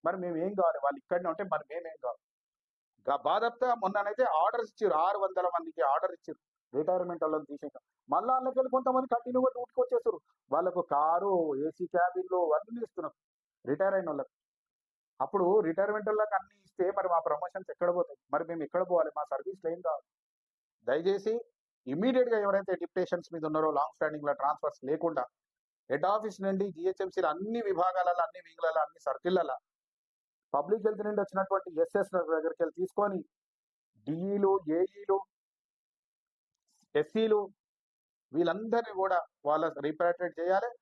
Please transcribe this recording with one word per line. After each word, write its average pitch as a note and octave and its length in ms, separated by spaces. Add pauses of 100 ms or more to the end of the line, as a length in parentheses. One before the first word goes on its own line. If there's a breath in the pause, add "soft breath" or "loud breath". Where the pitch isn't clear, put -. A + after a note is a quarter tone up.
మరి E3+ 120
మేము F3 200
ఏం F3+ 180
కావాలి? E3+ 240
వాళ్ళు C#3+ 200
ఇక్కడనే F3 300
ఉంటే D#3+ 160
మరి D#3+ 220
మేమేం D#3+ 320
కావాలి? A#2+ 240 (840)
గా-, C#3 160
బాధప్తా A#3 520
మొన్ననైతే G#3 500 (100)
ఆర్డర్స్ G#3+ 360
ఇచ్చారు, F#3 260
ఆరు F#3 220
వందల F#3+ 300
మందికి E3 340
ఆర్డర్ D#3 300
ఇచ్చారు - 280 (320)
రిటైర్మెంట్ F3 500
వాళ్ళని D#3 240
తీసేసాం. C#3+ 360 (260)
మళ్ళా F#3+ 240
వాళ్ళకెళ్ళి C4 380
కొంతమంది C4 380
కంటిన్యూగా B3+ 420
డ్యూటీకి B3 300
వచ్చేస్తారు. - 380 (320)
వాళ్ళకు F3 360
కారు, E3 460 (240)
ఏసీ - 300
క్యాబిన్లు F4+ 540 (120)
అన్నీ A#3 300
ఇస్తున్నారు - 340 (480)
రిటైర్ F#3+ 300
అయిన F#3+ 140
వాళ్ళకి. C#3 240 (880)
అప్పుడు F3+ 260 (140)
రిటైర్మెంట్ G3+ 480
వాళ్ళకి G#3+ 260
అన్ని - 240
ఇస్తే - 320
మరి F#3+ 180
మా E3+ 100
ప్రమోషన్స్ E3+ 520
ఎక్కడ F3 200
పోతాయి? F3 280 (120)
మరి D#3 140
మేము E3 180
ఎక్కడ F3 200
పోవాలి? F3 320
మా - 100
సర్వీస్ - 420
ఏం E3 140
కావాలి? D#3+ 260 (800)
దయచేసి F#3+ 480 (520)
ఇమీడియట్ A#3+ 440
గా A3+ 80
ఎవరైతే G3 340
డిప్యుటేషన్స్ F3 580
మీద E3 140
ఉన్నారో D#3 260
లాంగ్ D3+ 240
స్టాండింగ్ D3+ 320
లో C#3+ 60
ట్రాన్స్‌ఫర్స్ C#3+ 520
లేకుండా D3+ 400 (680)
హెడ్ D3 160
ఆఫీస్ G#3 340
నుండి G3 320
జిహెచ్ఎంసీల F#4 540
అన్ని G3+ 360
విభాగాలలో, F3+ 600
అన్ని E3 180
వింగ్లలో, D#3+ 400
అన్ని - 200
సర్కిళ్ళలో D3+ 560 (960)
పబ్లిక్ F#3 320
హెల్త్ G#3 200
నుండి G#3 160
వచ్చినటువంటి F#3+ 500 (100)
ఎస్ఎస్ F#3+ 300 (160)
దగ్గరికి D#3+ 340
వెళ్ళి E3+ 140
తీసుకొని F#3+ 440 (880)
డిఈలు, G3 460 (180)
ఏఈలు, F#4+ 460 (1800)
ఎస్సీలు G#3+ 460 (920)
వీళ్ళందరినీ G#3+ 600
కూడా F#3 240 (260)
వాళ్ళ D#3 200 (140)
రీపాట్రియేట్ E3+ 580
చేయాలి. F#3+ 340 (120)